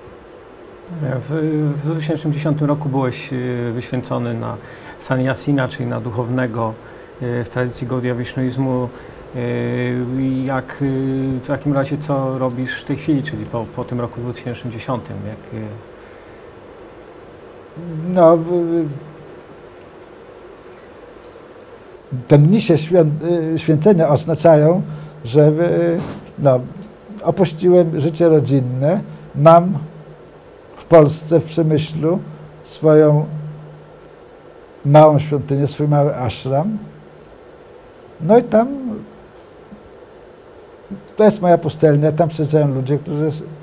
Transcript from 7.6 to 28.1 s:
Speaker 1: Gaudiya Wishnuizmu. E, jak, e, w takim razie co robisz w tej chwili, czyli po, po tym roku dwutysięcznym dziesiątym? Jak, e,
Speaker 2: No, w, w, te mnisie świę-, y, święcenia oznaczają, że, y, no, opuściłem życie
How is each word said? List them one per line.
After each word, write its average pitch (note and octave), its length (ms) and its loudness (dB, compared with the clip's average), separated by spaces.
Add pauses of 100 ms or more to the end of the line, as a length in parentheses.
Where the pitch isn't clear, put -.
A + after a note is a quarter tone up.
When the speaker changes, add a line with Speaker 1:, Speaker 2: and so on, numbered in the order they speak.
Speaker 1:
Gaudiya B2 280 -4
Wishnuizmu. B2+ 760 -4 (480)
E, B2+ 40 -8 (1040)
jak, C3 280 -4 (100)
e, - 20 0 (560)
w - 60 -12
takim D3 260 -2
razie C#3 260 -2
co C3+ 400 -4
robisz B2+ 420 -4
w - 40 -16
tej C#3 120 -4
chwili, C#3+ 260 0
czyli G#2+ 240 -8
po, A#2 180 -6 (120)
po B2 80 -6
tym B2 160 -6
roku A#2 200 -8
dwutysięcznym A#2+ 520 -10
dziesiątym? A2+ 440 -8 (100)
Jak, G#2+ 360 -12
e, G#2+ 40 -10 (2500)
Speaker 2:
No, E3+ 220 8
w, D#3+ 60 0
w, E3+ 460 -2 (3500)
te D3 100 8
mnisie E3 400 4
świę-, E3 260 4 (500)
y, E3 40 0
święcenia D#3+ 500 4
oznaczają, D#3+ 760 4 (420)
że, D3 240 6
y, E3+ 520 2 (380)
no, C3 220 4 (600)
opuściłem E3+ 800 2
życie E3 280 2